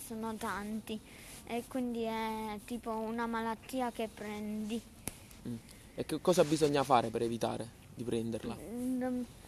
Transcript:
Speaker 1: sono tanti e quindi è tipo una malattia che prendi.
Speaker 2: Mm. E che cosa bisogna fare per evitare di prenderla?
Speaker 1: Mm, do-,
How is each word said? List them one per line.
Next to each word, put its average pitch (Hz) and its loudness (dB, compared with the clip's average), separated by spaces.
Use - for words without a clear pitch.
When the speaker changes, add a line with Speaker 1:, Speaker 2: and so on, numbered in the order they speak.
Speaker 1:
sono 226 -4
tanti 208 -4
e 233 -2
quindi 240 -2
è 220 -2
tipo 233 -6
una 226 0
malattia 233 0
che 220 -2
prendi. 214 -4
Speaker 2:
Mm. 117 -2
E 120 -2
che 151 -2
cosa 175 8
bisogna 147 6
fare 120 8
per 117 2
evitare 117 0
di 123 -6
prenderla? 113 0
Speaker 1:
Mm, 247 -2
do-, 247 0